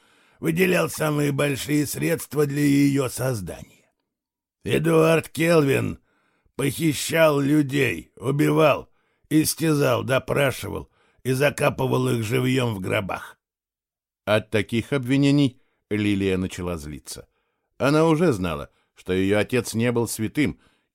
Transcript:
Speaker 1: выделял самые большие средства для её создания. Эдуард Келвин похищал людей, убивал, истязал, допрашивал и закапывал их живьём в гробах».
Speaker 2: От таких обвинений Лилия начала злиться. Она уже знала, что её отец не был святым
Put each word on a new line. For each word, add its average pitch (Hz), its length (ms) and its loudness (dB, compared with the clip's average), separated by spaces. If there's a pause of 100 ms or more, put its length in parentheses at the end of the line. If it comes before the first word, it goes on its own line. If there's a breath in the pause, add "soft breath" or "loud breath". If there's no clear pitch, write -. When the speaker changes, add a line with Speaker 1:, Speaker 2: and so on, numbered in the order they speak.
(400 soft breath)
Speaker 1:
выделял 170 500 0
самые 147 440 -2
большие 147 520 -2
средства 151 600 -2
для 143 160 -2
её 139 480 2
создания. 98 680 -6 (920)
Эдуард 160 600 2
Келвин 139 680 2 (560)
похищал 151 840 2
людей, 135 760 0
убивал, 147 720 2 (400)
истязал, 143 760 0
допрашивал 127 840 -4 (340)
и 131 80 -2
закапывал 131 760 0
их 120 140 -2
живьём 127 520 0
в 92 60 -8
гробах». 101 580 -6 (840)
Speaker 2:
От 107 240 0
таких 107 420 -2
обвинений 139 680 2 (280)
Лилия 98 480 0
начала 90 400 -6
злиться. 76 520 -16 (480)
Она 151 280 2
уже 160 280 2
знала, 85 360 -6 (240)
что - 200 -6
её 95 260 2
отец 104 340 -2
не 117 200 0
был 117 160 0
святым 131 500 -2 (360)